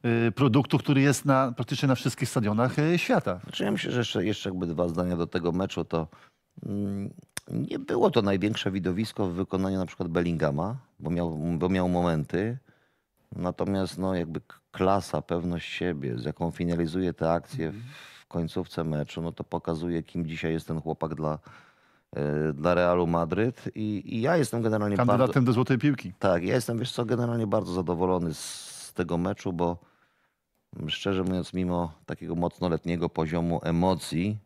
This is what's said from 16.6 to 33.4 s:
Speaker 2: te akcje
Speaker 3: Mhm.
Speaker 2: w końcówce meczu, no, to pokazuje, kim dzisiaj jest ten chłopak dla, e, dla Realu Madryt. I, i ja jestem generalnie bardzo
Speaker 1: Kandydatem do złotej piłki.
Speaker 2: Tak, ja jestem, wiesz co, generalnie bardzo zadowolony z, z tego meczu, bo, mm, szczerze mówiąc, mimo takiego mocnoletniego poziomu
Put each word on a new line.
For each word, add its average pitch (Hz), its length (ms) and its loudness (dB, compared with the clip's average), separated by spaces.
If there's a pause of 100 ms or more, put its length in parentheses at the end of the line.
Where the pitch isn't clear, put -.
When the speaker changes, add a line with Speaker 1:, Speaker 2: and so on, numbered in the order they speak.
Speaker 2:
te 82 200 0
akcje 85 340 -2
Speaker 3:
Mhm. 104 180 -8 (360)
Speaker 2:
w - 60 -20
końcówce 85 580 -4
meczu, 78 380 -4
no, 82 100 -4
to - 120 -10
pokazuje, 85 580 -4
kim 85 240 -6
dzisiaj 80 260 -4
jest 80 160 -4
ten 80 120 -4
chłopak 80 340 -4
dla, 78 240 -4 (800)
e, 76 360 0
dla 80 220 2
Realu 87 320 4
Madryt. 85 680 0
I, 107 280 -4 (140)
i 113 40 -2
ja 156 160 2
jestem 117 260 0
generalnie 104 340 2
bardzo 117 160 4
Speaker 1:
Kandydatem 127 320 4
do 123 80 4
złotej 123 260 4
piłki. 123 400 0
Speaker 2:
Tak, 87 260 4
ja 107 100 2
jestem, 117 240 0
wiesz 120 140 -4
co, 120 120 -2
generalnie 117 420 0
bardzo 98 260 0
zadowolony 87 640 0
z, - 40 -10 (480)
z - 60 -20
tego 85 260 -2
meczu, 95 340 -2
bo, 87 240 0 (1000)
mm, 78 140 -6
szczerze 95 320 -2
mówiąc, 90 320 -2
mimo 87 380 -2 (140)
takiego 85 280 -8
mocnoletniego 85 760 0
poziomu 82 540 0